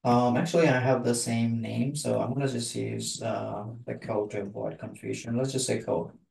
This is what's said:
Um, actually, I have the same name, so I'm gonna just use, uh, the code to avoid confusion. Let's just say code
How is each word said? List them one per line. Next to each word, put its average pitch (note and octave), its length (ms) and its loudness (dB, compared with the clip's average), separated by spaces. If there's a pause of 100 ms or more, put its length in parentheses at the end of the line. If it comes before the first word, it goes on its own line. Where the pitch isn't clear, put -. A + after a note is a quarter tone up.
Um, A#2+ 320 4
actually, E3 320 4
I B2+ 120 4
have B2 240 2
the A#2+ 100 2
same A#2 480 0
name, A#2+ 340 -2
so A#2 240 0
I'm A#2 140 0
gonna C#3 140 0
just A#2+ 260 -2
use, A2+ 480 -4
uh, G#2+ 440 -4 (200)
the B2 80 -6
code G#2 380 -2
to G#2 100 -4
avoid - 380 -6
confusion. A2+ 580 -4
Let's C3+ 140 2
just - 160 0
say A#2 120 2
code F#2 320 -2 (200)